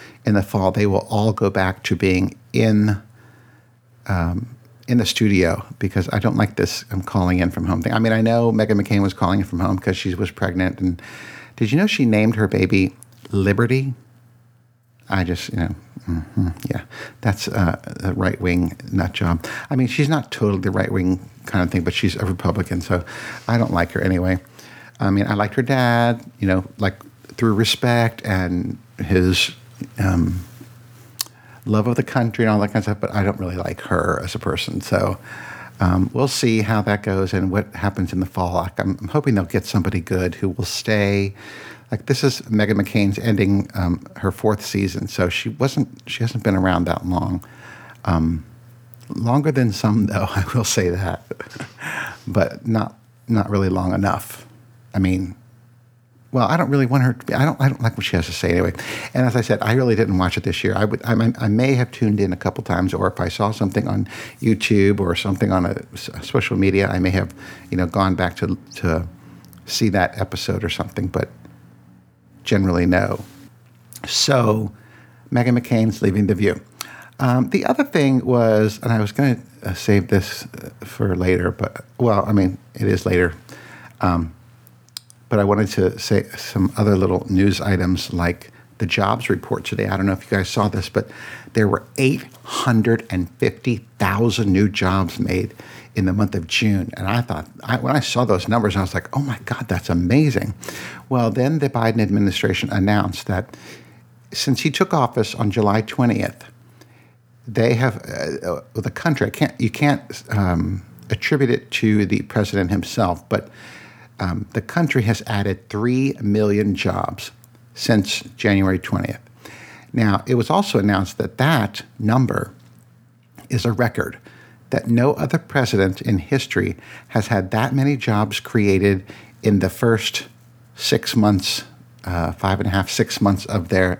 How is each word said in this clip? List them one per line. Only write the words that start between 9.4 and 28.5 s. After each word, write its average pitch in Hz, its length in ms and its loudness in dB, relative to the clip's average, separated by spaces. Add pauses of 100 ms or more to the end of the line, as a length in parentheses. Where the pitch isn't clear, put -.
in 95 60 -2
from 87 140 -4
home 95 180 0
'cause 92 180 -2
she 92 180 -4
was 95 160 -4
pregnant. 92 500 -2
And 90 200 0 (560)
did 110 160 0
you 143 60 4
know 202 100 4
she 143 180 2
named 110 300 4
her 107 100 4
baby 95 480 2 (380)
Liberty? 117 600 2 (1120)
I 95 160 0
just, 85 260 -4
you - 80 -4
know, 85 160 -2 (340)
mm-hmm, 85 400 -2 (220)
yeah, - 120 -6 (380)
that's, - 280 -2
uh, 85 280 0 (280)
a 95 80 -2
right-wing 90 640 0 (160)
nut 90 200 0
job. 82 320 0 (240)
I 143 80 -2
mean, 127 100 4
she's 139 220 0
not 156 220 -2
totally 101 300 0
the 95 100 -2
right-wing 95 480 0 (280)
kind 95 160 0
of 85 80 0
thing, 90 120 0
but 80 120 -2
she's - 220 0
a - 80 -4
Republican, 90 560 -2
so 87 240 -2 (440)
I 117 100 2
don't - 140 0
like 87 200 0
her - 80 -4
anyway. 92 380 2 (600)
I 98 120 0
mean, 101 160 2
I 107 80 0
liked 101 200 0
her 135 80 2
dad, 120 640 2 (140)
you 101 80 -2
know, 92 180 2 (140)
like, 98 160 0 (420)
through 113 180 2
respect 117 720 0
and 90 540 -2 (200)